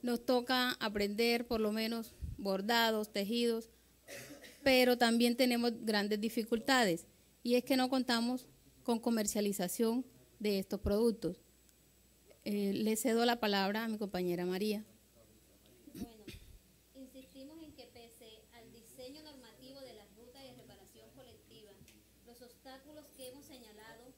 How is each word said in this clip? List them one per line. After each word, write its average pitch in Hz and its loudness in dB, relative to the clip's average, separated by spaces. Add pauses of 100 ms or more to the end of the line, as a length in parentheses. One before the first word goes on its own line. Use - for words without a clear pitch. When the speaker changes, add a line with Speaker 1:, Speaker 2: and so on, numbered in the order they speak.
Speaker 1:
Nos 240 -4
toca 247 2
aprender 220 -2
por 226 -2
lo 214 0
menos 220 -4 (240)
bordados, 214 2
tejidos, 226 -2 (920)
pero 254 6
también 233 4
tenemos 240 2 (120)
grandes 208 0
dificultades, 220 2 (380)
y 240 2
es 247 4
que 269 2
no 254 2
contamos 247 0 (340)
con 233 0
comercialización 220 0 (360)
de 208 0
estos 190 -4
productos. 202 0 (1040)
Eh, 202 0
le 220 0
cedo 226 2
la 240 2
palabra 202 0
a 226 -4
mi 214 -4
compañera 180 -2
María. 202 -2 (1080)
Speaker 2:
Bueno, 220 -14 (720)
insistimos 269 -20
en 302 -18
que 247 -20
pese 233 -20 (280)
al 226 -20
diseño 254 -20
normativo 262 -20
de 247 -18
la 214 -20 (120)
ruta 247 -20
de 254 -18
reparación 220 -20
colectiva, 220 -20 (560)
los 240 -20
obstáculos 269 -20 (100)
que 262 -14
hemos 277 -18
señalado 226 -20 (160)